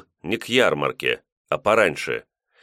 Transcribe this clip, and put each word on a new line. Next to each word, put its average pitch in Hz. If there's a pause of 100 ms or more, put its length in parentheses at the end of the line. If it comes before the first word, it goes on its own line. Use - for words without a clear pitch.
(240)
не 107
к -
ярмарке, 73 (280)
а 80
пораньше? 92 (400)